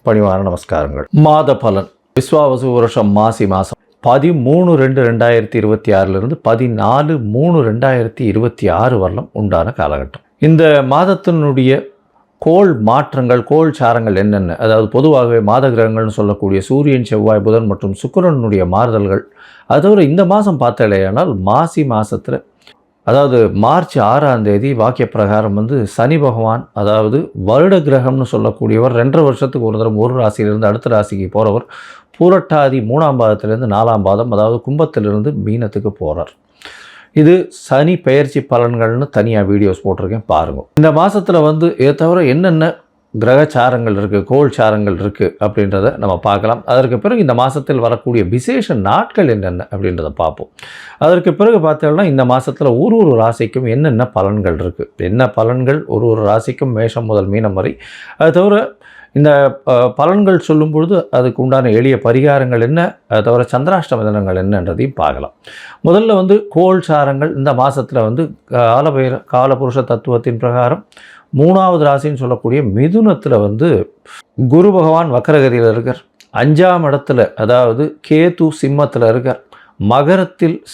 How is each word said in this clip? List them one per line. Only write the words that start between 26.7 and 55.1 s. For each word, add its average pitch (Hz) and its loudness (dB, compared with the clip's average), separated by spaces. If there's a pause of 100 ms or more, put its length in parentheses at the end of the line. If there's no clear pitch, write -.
அதாவது 107 -2
வருட 143 2
கிரகம்னு 131 0
சொல்லக்கூடியவர், 113 0
ரெண்டரை 135 2
வருஷத்துக்கு 127 -2
ஒரு 107 -4
தரம் 110 -2
ஒரு 120 0
ராசியிலிருந்து 107 -2
அடுத்த 110 -2
ராசிக்கு 101 -2
போறவர், 110 0 (460)
பூரட்டாதி 151 2
மூணாம் 135 0
பாதத்திலிருந்து 107 -2
நாலாம் 113 0
பாதம், 104 0
அதாவது 110 0
கும்பத்திலிருந்து 131 -2 (120)
மீனத்துக்கு 104 -4
போறார். 85 -6 (800)
இது 175 4
சனி 151 0
பெயர்ச்சி 139 0
பலன்கள்னு 120 -2
தனியா 107 0
வீடியோஸ் 98 0
போட்டிருக்கேன், 95 -6
பாருங்க. 78 -2 (120)
இந்த 156 4
மாசத்துல 175 0
வந்து 156 0
இதை 139 2
தவிர 170 0
என்னென்ன 160 2 (500)
கிரகச்சாரங்கள் 123 0
இருக்கு, 101 -2
கோள் 139 2
சாரங்கள் 107 0
இருக்கு 98 -4
அப்படின்றத 101 -2
நம்ம 95 -2
பார்க்கலாம். 107 -2
அதற்கு 123 0
பிறகு 226 -2
இந்த 131 0
மாசத்தில் 131 -2
வரக்கூடிய 117 -2
விசேஷ 160 -4
நாட்கள் 143 0
என்னென்ன 95 -4
அப்படின்றத 90 -6
பார்ப்போம். 78 -6 (480)
அதற்கு 175 2
பிறகு 214 2
பார்த்தோம்னா 156 0
இந்த 139 2
மாசத்துல 127 0
ஒரு 220 2
ஒரு 175 4
ராசிக்கும் 117 -2
என்னென்ன 127 0
பலன்கள் 95 -2
இருக்கு, 90 -6 (100)
என்ன 107 -2